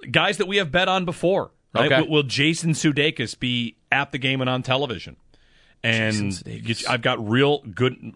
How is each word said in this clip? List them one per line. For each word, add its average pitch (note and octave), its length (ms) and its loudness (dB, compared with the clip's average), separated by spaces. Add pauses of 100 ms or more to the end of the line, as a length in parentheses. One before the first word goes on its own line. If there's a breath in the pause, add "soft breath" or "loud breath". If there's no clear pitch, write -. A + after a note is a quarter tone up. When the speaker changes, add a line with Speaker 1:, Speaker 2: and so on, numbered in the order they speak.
Speaker 1:
Okay. - 100 -14
Speaker 2:
Guys F3 260 2
that G3 100 0
we G3+ 100 -2
have E3+ 140 0
bet F#3 180 2
on F#3 160 0
before. F3 460 -2 (220)
Right? C3 180 2
Speaker 1:
Okay. C3 100 6
Speaker 2:
Will, C#3+ 80 -2
will D3+ 140 4
Jason D3+ 480 0
Sudeikis D3 680 0
be B2 380 -2 (160)
at C#3 180 0
the C#3+ 60 -6
game C3 240 0
and B2+ 80 0
on B2+ 120 0
television? B2+ 540 -2 (680 soft breath)
And A2+ 300 2
Speaker 1:
Jason G#2 160 0 (220)
Sudeikis. A2 140 -12
Speaker 2:
get A2+ 160 -4
you, - 80 -6
I've B2 120 0
got A#2+ 260 0
real C#3 320 2
good, A#2 560 -4